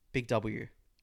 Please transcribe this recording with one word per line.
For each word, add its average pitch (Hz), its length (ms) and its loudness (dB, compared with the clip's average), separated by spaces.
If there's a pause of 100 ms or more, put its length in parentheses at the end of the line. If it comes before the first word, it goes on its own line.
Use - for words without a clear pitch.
(120)
Big 123 160 0
W. 110 400 0 (360)